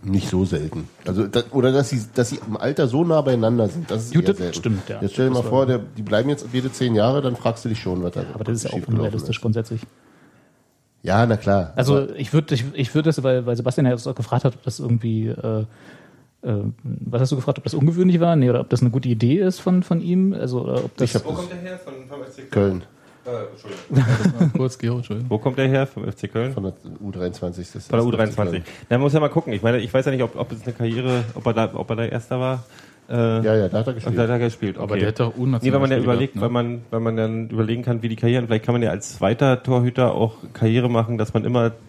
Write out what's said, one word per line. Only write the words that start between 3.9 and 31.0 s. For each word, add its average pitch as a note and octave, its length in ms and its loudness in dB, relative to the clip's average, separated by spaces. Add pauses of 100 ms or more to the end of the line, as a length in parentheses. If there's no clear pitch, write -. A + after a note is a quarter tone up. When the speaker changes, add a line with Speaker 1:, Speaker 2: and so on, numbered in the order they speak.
Speaker 1:
das A2+ 160 -4
ist A#2+ 80 -12
Speaker 2:
Gut, F3 100 4
Speaker 1:
eher F#3 40 2
Speaker 2:
das G3 100 0
Speaker 1:
selten. F2 160 -4
Speaker 2:
stimmt, G2 340 -2
ja. G#2+ 120 -8
Speaker 1:
Jetzt G2 140 -4
stell C3 140 2
dir C3 60 2
mal B2 60 2
Speaker 2:
Das A#2 80 -2
Speaker 1:
vor, C3 120 2
Speaker 2:
war C3+ 60 4
Speaker 1:
der, B2 120 2 (180)
die A2 60 -8
bleiben A2 260 2
jetzt C#3+ 240 -4
jede B2+ 180 0
zehn B2 240 0
Jahre, B2 280 4
dann B2 140 -2
fragst - 280 -4
du A#2 60 -2
dich G#2+ 100 -2
schon, F2+ 220 -4
was F2 100 -2
da F#2 100 -6 (120)
Speaker 2:
Aber A2 100 -6
das A#2 120 0
ist A2 80 -6
ja - 60 -6
auch - 40 -6
Speaker 1:
schiefgelaufen A2+ 320 0
Speaker 2:
unrealistisch A2 300 -4
Speaker 1:
ist. - 60 -10
Speaker 2:
grundsätzlich. A2 380 -2 (1200)
Speaker 1:
Ja, G2+ 220 4
na A2+ 140 2
klar. G2 380 2
Speaker 2:
Also C3 200 2
Speaker 1:
Aber C#3 200 -2
Speaker 2:
ich - 180 -6
würd, D#3 180 2
ich, A#2+ 120 0 (100)
ich C3+ 200 -4
würd D#3 120 2
das, D3+ 160 0
weil, B2+ 240 2
weil A#2+ 100 0
Sebastian B2 300 2
ja B2 60 4
jetzt A#2 140 -4
auch C3+ 80 -4
gefragt A#2+ 300 -2
hat, B2+ 120 4
ob - 60 -20
das - 160 -6
irgendwie, A2+ 500 0
äh, A2 320 -2 (800)
äh, A2+ 100 -2 (300)
was A#2 400 -2
hast C3 100 2
du D3 40 0
gefragt, C3 200 -2
ob - 80 -14
das - 80 -4
ungewöhnlich E3+ 480 4
war? E3+ 160 4
Nee, B2+ 140 6
oder A#2+ 100 4
ob - 80 -4
das B2 140 4
eine B2 80 6
gute C3 180 -2
Idee A#2+ 300 4
ist F#3 220 2
von, F3+ 220 4
von E3+ 200 0
ihm? F#3 320 2
Also, B2 280 -2
oder B2+ 220 0
ob A#2+ 140 -8
das B2 120 2
Speaker 1:
Ich - 40 -8
hab F3 100 0
Speaker 3:
Wo D#3 60 -6
Speaker 1:
das E3+ 80 -6
Speaker 3:
kommt F3+ 120 -8
der F3+ 80 -12
her? F3+ 200 -10
Von, C3+ 160 -16 (160)
vom C#3+ 120 -12
F B2+ 100 -14
C C3 100 -18
Speaker 1:
Köln. G2 400 0 (440)
Speaker 3:
Äh, B2 40 -8 (220)
Entschuldigung. C3+ 1000 2
Speaker 4:
<laughs> - 60 -2
Kurz, B2+ 200 0
Gero, A#2+ 180 -2
Entschuldigung. A#2+ 340 -6
Speaker 3:
Wo G#2+ 80 2
kommt B2+ 200 0
der C3+ 100 2
her? C3+ 180 4
Vom A2 200 -10
F G2 100 -8
C G2+ 120 -8
Köln? B2 240 -2
Speaker 1:
Von A#2+ 120 -4
der F#2 80 -4 (280)
U G2+ 100 -10
dreiundzwanzig. F2+ 600 -6
Das - 140 -14
Speaker 3:
Von - 120 -4
der - 20 2
Speaker 1:
ist A#2 60 0
Speaker 3:
U B2 40 2
dreiundzwanzig. G#2+ 540 -2
Speaker 1:
Köln. - 120 -18 (140)
Speaker 3:
Na, A#2+ 80 2
muss C#3 160 2
ja D#3 60 4
mal D3 100 2
gucken. D#3+ 240 -2
Ich F#2+ 80 -4
meine, A#2 160 2
ich G#2+ 140 -4
weiß C3 140 2
ja C#3 60 0
nicht, B2+ 100 0
ob, A2 140 -4
ob - 160 -6
es A2 100 -14
eine A#2+ 120 -8
Karriere, A#2+ 500 -2 (100)